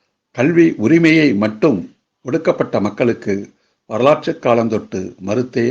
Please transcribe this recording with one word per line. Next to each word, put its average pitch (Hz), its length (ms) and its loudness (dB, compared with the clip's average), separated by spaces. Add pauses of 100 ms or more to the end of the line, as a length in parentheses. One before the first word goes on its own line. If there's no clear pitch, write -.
(360)
கல்வி 165 300 4 (100)
உரிமையை 160 580 4
மட்டும் 107 440 0 (460)
ஒடுக்கப்பட்ட 139 560 -2
மக்களுக்கு 107 540 -2 (560)
வரலாற்று 143 440 0
காலந்தொட்டு 113 680 -2 (200)
மறுத்தே 117 500 -4